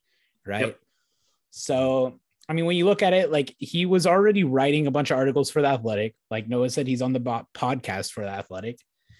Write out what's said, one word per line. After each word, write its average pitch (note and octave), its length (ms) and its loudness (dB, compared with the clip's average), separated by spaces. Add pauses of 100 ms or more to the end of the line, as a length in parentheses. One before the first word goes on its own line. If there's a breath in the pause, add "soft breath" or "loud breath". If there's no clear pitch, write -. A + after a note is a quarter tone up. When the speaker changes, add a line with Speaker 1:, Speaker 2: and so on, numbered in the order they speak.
(460)
Speaker 1:
right? G#2+ 220 -2
Speaker 2:
Yep. G#2+ 120 -12 (720)
Speaker 1:
So, C3 680 -2 (280)
I D#3 60 -6
mean, E3 120 -2
when F3 120 0
you E3+ 80 2
look G3+ 160 4
at F#3 120 4
it, F3+ 180 2
like, D3 260 -2
he - 280 -4
was F3+ 200 2
already G3 380 4
writing C#3+ 440 2
a C#3 40 0
bunch C#3+ 200 -2
of C#3 60 2
articles C3+ 320 2
for D3+ 120 0
The C#3 80 2
Athletic. A2 460 -2 (140)
Like A2 180 -4
Noah B2 220 0
said, B2+ 180 -4
he's B2+ 140 -2
on B2+ 120 0
the B2+ 60 0
bo-, A#2+ 360 -6
podcast A#2+ 560 -4
for A2 120 -10
The G2 60 -8
Athletic. G2 500 -10 (400 soft breath)